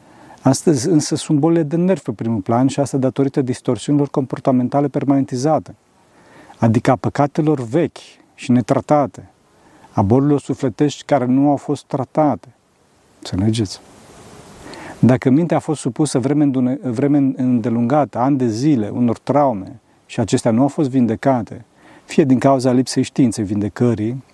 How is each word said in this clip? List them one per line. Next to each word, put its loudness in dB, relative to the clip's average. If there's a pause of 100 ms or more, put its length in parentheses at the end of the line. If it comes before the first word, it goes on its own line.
(420)
Astăzi 2
însă 0
sunt -2
bolile 2
de -4
nervi 0
pe -6
primul -4
plan 0
și -2
asta -2
datorită 0
distorsiunilor -2
comportamentale -2
permanentizate, -2 (840)
adică 2
a 4
păcatelor -2
vechi -2 (360)
și 0
netratate, 0 (640)
a 0
bolilor 2
sufletești -4
care 0
nu 2
au 2
fost -6
tratate. -2 (680)
Înțelegeți? -4 (1200)
Dacă 2
mintea 2
a 0
fost -6
supusă -2
vreme 0
îndune-, 0
vreme 0
îndelungată, 0
ani 0
de 0
zile, 0
unor -2
traume -2 (280)
și -6
acestea 0
nu 2
au 4
fost -2
vindecate, -2 (400)
fie 2
din 4
cauza 2
lipsei 0
științei 0
vindecării, -2